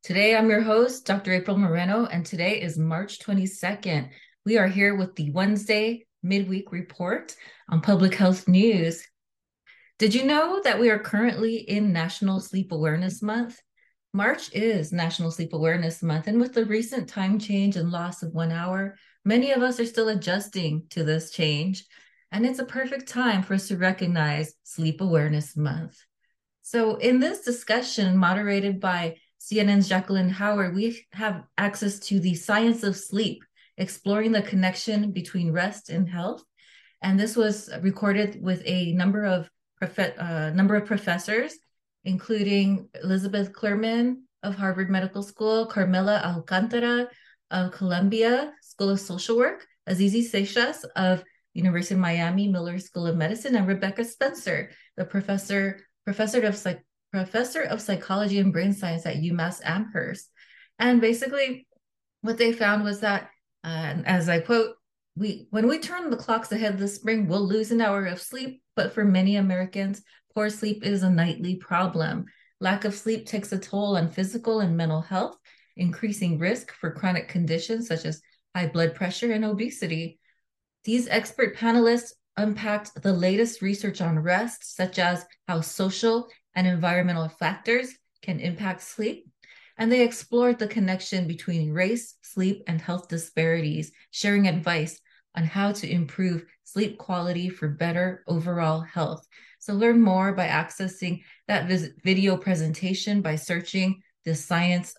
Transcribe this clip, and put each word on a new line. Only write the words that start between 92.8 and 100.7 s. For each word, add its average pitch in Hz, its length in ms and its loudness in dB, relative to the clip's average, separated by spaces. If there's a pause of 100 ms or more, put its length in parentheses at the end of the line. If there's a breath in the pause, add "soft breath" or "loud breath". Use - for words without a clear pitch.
health 180 280 -6
disparities, 160 840 -2 (200 soft breath)
sharing 202 360 2
advice 165 500 -2 (380 soft breath)
on 170 80 0
how 196 280 0
to 202 180 -6
improve 175 560 -2 (180 loud breath)
sleep 208 320 -4
quality 180 540 -4
for 160 180 -4
better 170 580 -2
overall 165 540 0
health. 165 480 -6 (300 loud breath)
So - 160 -6
learn 233 260 6
more 196 320 6
by 180 140 0
accessing 180 720 -4 (280 loud breath)